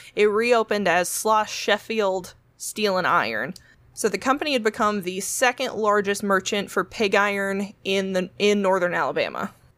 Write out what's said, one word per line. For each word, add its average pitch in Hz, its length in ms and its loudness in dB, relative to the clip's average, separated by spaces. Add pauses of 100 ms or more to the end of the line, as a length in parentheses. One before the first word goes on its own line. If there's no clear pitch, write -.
(140)
it 208 120 4
reopened 214 600 2
as 175 220 2
Sloss 214 400 0
Sheffield 202 880 -2 (240)
Steel 202 400 -2
and 175 80 0
Iron. 127 480 0 (400)
So 220 160 -2
the 180 80 -4
company 285 340 0
had 247 100 0
become 208 400 0
the 185 180 -6
second 254 540 -2
largest 202 480 0
merchant 196 480 0
for 180 140 -2
pig 202 300 -2
iron 196 580 0 (100)
in 190 300 -2
the, 185 160 -2 (100)
in 208 220 4
northern 185 320 2
Alabama. 131 640 -2 (240)